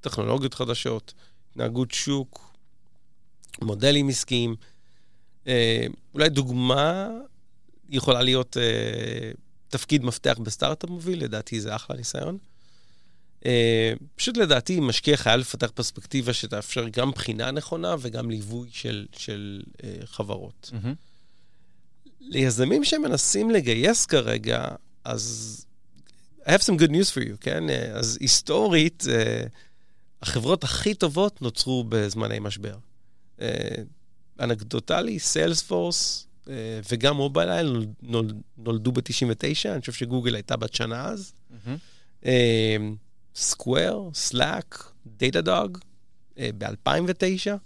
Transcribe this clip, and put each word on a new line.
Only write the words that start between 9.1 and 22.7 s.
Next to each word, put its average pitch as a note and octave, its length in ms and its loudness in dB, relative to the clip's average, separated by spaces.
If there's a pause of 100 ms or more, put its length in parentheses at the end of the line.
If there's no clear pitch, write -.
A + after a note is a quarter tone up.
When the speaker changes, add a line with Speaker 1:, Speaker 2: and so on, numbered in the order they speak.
Speaker 1:
תפקיד C#3 360 2
מפתח B2 380 0
בסטארט-אפ C#3 480 -4
מוביל, F3 340 -6
לדעתי A2 360 -6
זה G#2+ 160 -6
אחלה - 200 -8
ניסיון. D#3+ 420 -6 (1080)
אה, A2+ 460 4 (240)
פשוט A#3 200 -2
לדעתי, F3 440 4
משקיע C#3+ 360 4
חייב A#2 240 4
לפתח A#2+ 340 -4
פרספקטיבה A#2+ 580 -4
שתאפשר A#2 560 -4
גם B2 220 0
בחינה A#2+ 400 -4
נכונה E3 480 -4
וגם A#2+ 320 -6
ליווי A2+ 420 -6
של, G#2+ 340 -6 (100)
של, G2+ 460 -10 (220)
אה, G2 100 -10 (100)
חברות. - 680 -10
Speaker 2:
מהמם. A#2+ 220 -6 (1300)
Speaker 1:
ליזמים C#3 640 2